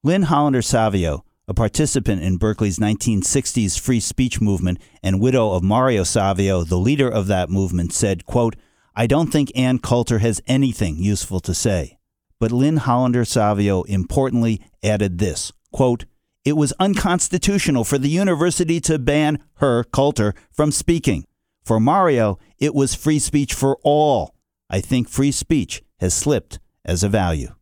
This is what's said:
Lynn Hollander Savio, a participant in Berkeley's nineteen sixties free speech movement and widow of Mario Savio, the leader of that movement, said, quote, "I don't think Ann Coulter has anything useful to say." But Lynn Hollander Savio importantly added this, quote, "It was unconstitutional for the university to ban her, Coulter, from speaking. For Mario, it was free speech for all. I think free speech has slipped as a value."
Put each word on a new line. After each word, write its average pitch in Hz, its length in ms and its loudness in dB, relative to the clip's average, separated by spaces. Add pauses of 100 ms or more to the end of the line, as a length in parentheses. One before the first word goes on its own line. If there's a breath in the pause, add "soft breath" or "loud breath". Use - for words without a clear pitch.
Lynn 185 180 2
Hollander 147 400 2
Savio, 98 600 0 (220)
a 92 80 -6
participant 113 680 0
in 92 140 0
Berkeley's 104 420 0
nineteen 107 440 0
sixties - 560 -2
free 120 220 0
speech - 380 -2
movement 92 400 0 (240 soft breath)
and 95 160 0
widow 117 340 2
of 90 100 0
Mario 107 420 2
Savio, 95 580 0
the 87 160 0
leader 131 300 2
of 104 180 -2
that 92 220 0
movement, 90 420 -2
said, 98 360 -2
quote, 117 280 0 (400 soft breath)
"I 113 120 0
don't 143 260 2
think 143 220 0
Ann 127 240 2
Coulter 120 400 0
has 110 280 0
anything 113 560 0
useful 98 380 -2
to 90 140 -4
say." 90 420 -2 (420)
But 113 140 -2
Lynn 139 240 2
Hollander 123 480 0
Savio 101 600 0
importantly 113 760 0 (220 soft breath)
added 101 340 0
this, 87 340 -4 (220)
quote, 123 320 0 (400)
"It 143 80 0
was 151 260 0
unconstitutional 180 1040 0
for 143 120 -2
the 139 140 0
university 170 720 0
to 160 160 0
ban 147 400 0 (160)
her, 120 300 2
Coulter, 135 500 0 (180 soft breath)
from 151 180 0
speaking. 139 540 0 (400)
For 110 160 2
Mario, 123 580 2 (200 soft breath)
it 143 160 0
was 139 200 0
free 151 240 0
speech 143 360 -2
for 135 280 0
all. 147 520 0 (340)
I 95 140 -2
think 123 260 -2
free 139 240 0
speech - 500 -4 (160)
has 90 140 0
slipped - 460 -2 (260)
as 85 180 -2
a 104 60 0
value." 87 540 -2